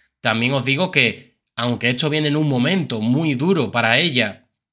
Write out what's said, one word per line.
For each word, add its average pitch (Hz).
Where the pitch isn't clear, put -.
también 117
os 127
digo 139
que, -
aunque 120
esto 131
viene 151
en 147
un 151
momento 131
muy 139
duro 123
para 117
ella, 123